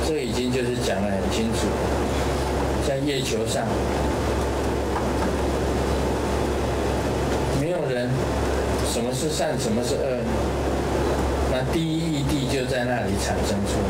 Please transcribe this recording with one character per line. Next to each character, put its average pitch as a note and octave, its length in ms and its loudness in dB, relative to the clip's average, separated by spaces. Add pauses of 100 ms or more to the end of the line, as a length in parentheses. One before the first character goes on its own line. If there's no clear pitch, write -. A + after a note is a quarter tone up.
这 D3+ 160 0
已 A#2+ 100 -2
经 B2+ 200 0
就 C3 80 2
是 A#2+ 240 0
讲 G2 160 0
得 G#2 80 0
很 G2 100 2 (140)
清 A2+ 220 0
楚。 G#2+ 120 0 (1200)
在 C3+ 120 0
月 C#3 240 0
球 A2+ 240 0
上， A2+ 180 0 (4000)
没 D#3 120 0
有 F3 80 0 (100)
人， B2 220 0 (840)
什 A#2 100 0
么 B2+ 120 0
是 D3+ 160 0
善， D3 280 0
什 A#2 140 0
么 A#2 100 2
是 C3 120 0
恶 C3 280 0
呢？ A2+ 80 -2 (1200)
那 C3 120 2 (100)
第 E3 80 2
一 D#3+ 180 2
义 D#3 300 0
谛 C#3 240 2
就 B2+ 140 0
在 B2+ 180 0
那 B2 220 0
里 G2 180 0
产 G2+ 100 0 (120)
生 G#2+ 100 0 (100)
出 G#2 140 2
来。 G2 100 2